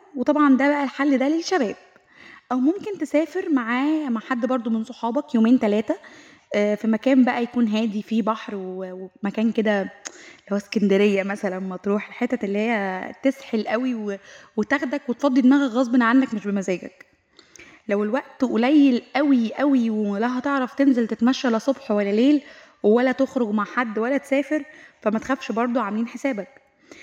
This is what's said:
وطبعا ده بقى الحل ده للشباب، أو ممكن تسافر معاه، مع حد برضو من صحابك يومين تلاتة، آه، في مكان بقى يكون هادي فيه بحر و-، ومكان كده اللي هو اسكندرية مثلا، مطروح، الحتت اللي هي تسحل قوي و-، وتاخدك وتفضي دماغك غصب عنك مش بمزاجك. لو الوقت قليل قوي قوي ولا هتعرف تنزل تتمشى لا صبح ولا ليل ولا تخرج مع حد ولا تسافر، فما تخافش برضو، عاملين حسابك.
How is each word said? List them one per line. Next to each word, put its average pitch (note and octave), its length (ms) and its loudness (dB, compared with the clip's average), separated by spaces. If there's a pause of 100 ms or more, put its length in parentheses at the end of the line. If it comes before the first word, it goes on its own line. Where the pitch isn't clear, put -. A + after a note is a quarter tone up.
(160)
وطبعا C#4+ 420 4
ده C4+ 100 2
بقى C#4+ 160 0
الحل C#4 340 0
ده C4 100 2
للشباب، D#4 480 -2 (760)
أو B3+ 60 -2
ممكن F#4 420 -2
تسافر E4 500 -2
معاه، C#4 600 0
مع A3+ 120 -2
حد B3 240 -4
برضو B3 240 -2
من A3+ 140 -2
صحابك A#3+ 520 -6
يومين A#3 240 6
تلاتة، A3 360 0 (600)
آه، G#3 200 2
في G#3+ 120 -4
مكان B3+ 360 4
بقى A#3+ 200 2
يكون A#3 240 0
هادي G#3+ 340 -2
فيه A3 200 -2
بحر G#3+ 340 -4
و-، F#3 540 -10 (140)
ومكان G#3+ 280 0
كده G#3 300 0
اللي - 680 -12
هو G3+ 60 -2
اسكندرية G3 640 2
مثلا، G3 360 -6
مطروح، F#3+ 480 -4
الحتت - 360 -6
اللي G3+ 160 -2
هي G3+ 520 -4 (120)
تسحل A#3 440 -2
قوي B3 280 -2
و-، G#3 220 -6 (400)
وتاخدك C#4 520 -2
وتفضي C4+ 320 0
دماغك C4+ 300 4
غصب B3 300 2
عنك B3 320 2
مش G3+ 140 -6
بمزاجك. G3 580 -6 (840)
لو G#3 140 -2
الوقت A#3+ 420 -4
قليل B3 560 4 (140)
قوي C4 380 2
قوي B3+ 360 2
ولا G#3+ 500 -2
هتعرف C4 340 -4
تنزل B3+ 340 2
تتمشى A#3+ 420 0
لا A3+ 80 0
صبح B3+ 340 -2
ولا G#3 200 0
ليل C4+ 300 4 (420)
ولا A#3+ 280 4
تخرج B3+ 380 -2
مع G#3 140 0
حد A3 360 -4
ولا B3 180 0
تسافر، C#4+ 460 -2 (380)
فما G#3+ 180 0
تخافش C4 320 -4
برضو، A#3 280 0
عاملين G#3+ 280 -4
حسابك. A#3 400 -6 (560)